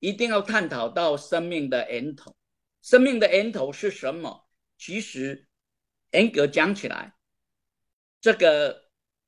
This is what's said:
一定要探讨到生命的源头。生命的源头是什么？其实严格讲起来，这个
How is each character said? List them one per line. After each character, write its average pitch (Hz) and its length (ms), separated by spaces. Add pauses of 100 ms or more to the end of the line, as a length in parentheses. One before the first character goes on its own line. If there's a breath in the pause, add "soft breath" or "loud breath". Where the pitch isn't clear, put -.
一 190 120
定 233 160
要 208 140
探 208 260
讨 123 180
到 151 300
生 170 260
命 160 280
的 123 200
源 131 240
头。 - 220 (460)
生 247 180
命 254 180
的 208 120
源 208 200
头 143 220
是 196 180
什 139 240
么？ - 320 (300)
其 190 240
实 135 460 (640)
严 214 200
格 143 160
讲 160 280
起 147 140
来， - 260 (1080)
这 220 140
个 151 560 (380)